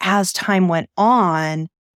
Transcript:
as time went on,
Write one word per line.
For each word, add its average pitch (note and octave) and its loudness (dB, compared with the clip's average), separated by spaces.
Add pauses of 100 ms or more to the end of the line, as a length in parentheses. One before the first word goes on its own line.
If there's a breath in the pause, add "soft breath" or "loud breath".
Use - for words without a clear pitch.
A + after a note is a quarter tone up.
as G3 0
time F#3 0
went E3 -2
on, E3 0 (300)